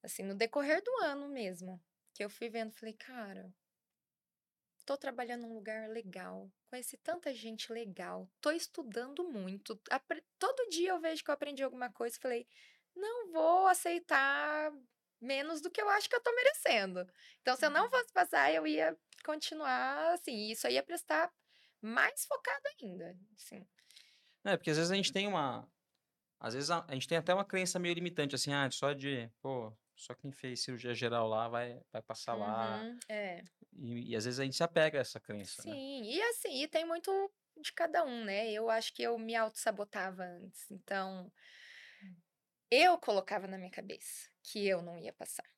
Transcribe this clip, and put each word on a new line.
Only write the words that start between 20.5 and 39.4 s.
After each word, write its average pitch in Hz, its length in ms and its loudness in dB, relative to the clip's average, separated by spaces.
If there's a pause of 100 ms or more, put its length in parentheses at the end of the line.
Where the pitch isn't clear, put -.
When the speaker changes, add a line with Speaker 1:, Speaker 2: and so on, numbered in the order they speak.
Speaker 1:
isso 226 160 -2
aí 247 80 2
ia 277 80 2
prestar 339 480 0 (500)
mais 254 440 2
focada 554 440 -2 (120)
ainda, 180 360 -10 (180)
assim. - 300 -16 (800)
Speaker 3:
É, 196 120 4
porque - 140 -2
às 151 60 4
vezes 170 140 4
a 190 40 2
gente 196 180 2
tem 196 140 0
uma, 139 420 -2 (680)
às 113 140 -4
vezes 143 180 -2
a, 165 160 0
a 147 60 -6
gente 131 140 -4
tem 165 100 2
até 165 160 4
uma 196 120 2
crença 185 340 0
meio 175 160 0
limitante, 165 400 -2
assim, 143 180 0
ah, 139 180 4
só 143 220 0
de, 135 360 -4 (120)
pô, 123 320 -6 (220)
só - 200 -14
quem 139 160 -10
fez 127 300 -8
cirurgia 123 320 -4
geral 117 340 2
lá 110 220 0
vai, 120 320 -4 (100)
vai 113 100 -8
passar 113 340 -6
lá. 110 460 -2
Speaker 1:
Uhum, 240 180 -10 (100)
é. 196 340 -6 (300)
Speaker 3:
E, 120 380 -8
e 117 40 -2
às 107 100 0
vezes 123 140 -2
a 135 40 0
gente 135 120 -4
se - 80 2
apega 156 360 4
a - 20 2
essa - 180 -4
crença, 104 460 -10
né? 330 80 -6
Speaker 1:
Sim, 269 300 -8
e 254 180 -2
assim, 392 420 -2
e 311 40 -2
tem 320 180 0
muito 392 460 0 (300)
de 294 120 -8
cada 330 320 2
um, 240 200 -4
né? 208 260 0
Eu 220 180 0
acho 226 240 2
que 240 100 -4
eu 233 140 2
me 226 180 -4
autossabotava 202 880 0